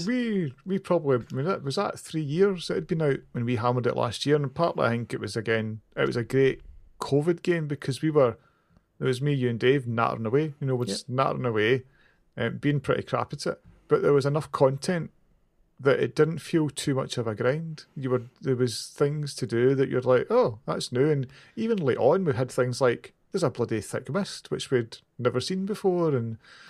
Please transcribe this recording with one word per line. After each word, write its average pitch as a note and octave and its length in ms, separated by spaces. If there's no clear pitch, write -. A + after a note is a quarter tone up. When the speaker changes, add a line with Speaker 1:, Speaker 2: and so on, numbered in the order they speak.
Speaker 1:
So - 20
we, G#3+ 480
we F#3+ 140
probably, D#3+ 380
I B2 60
mean, C3+ 120
that, F#3 180
was C3+ 100
that G#3 240
three - 240
years F3 480
it E3 40
had D#3+ 120
been D#3+ 160
out C#3 160
when A#2+ 120
we B2 120
hammered B2 320
it B2+ 80
last A#2+ 280
year? D3 120
And C#3+ 180
partly E3+ 320
I A#2+ 40
think A#2 220
it B2 60
was, G#2 180
again, A2 440
it C#3 100
was B2+ 100
a A#2+ 60
great C3 380
covid D#3 420
game E3+ 240
because C#3 340
we D#3+ 100
were, C3+ 260
it - 40
was B2+ 160
me, D3 140
you B2 160
and A#2 80
Dave B2 300
nattering A#2 380
away, C#3+ 340
you C3+ 80
know, C3 80
we're B2 80
Speaker 2:
Yep. G2+ 100
Speaker 1:
just - 140
nattering C3 380
away, A2+ 360
um, A#2 220
being D3 200
pretty - 240
crap A#2+ 300
at D3 120
it. - 160
But D3 140
there D3+ 100
was C#3 140
enough C#3+ 260
content D3 580
that C3 200
it A#2+ 160
didn't D#3 220
feel D#3 320
too - 240
much - 240
of A2+ 80
a A2 80
grind. D3+ 500
You C3 140
were, B2 120
there C3 160
was A#2+ 320
things D3 480
to B2+ 100
do A#2+ 300
that C3+ 120
you're B2 120
like, B2 300
"Oh, G#3 360
that's D#3+ 260
new." C3 180
And C#3 160
even A3+ 220
late B2 200
on, D#3 260
we C#3+ 100
had B2 160
things B2 300
like, A#2+ 320
"There's F3+ 120
a C3 60
bloody A2+ 300
thick A2+ 300
mist," - 400
which - 200
we'd A#2+ 280
never A#2+ 220
seen F#3+ 260
before, F3+ 500
and A2+ 220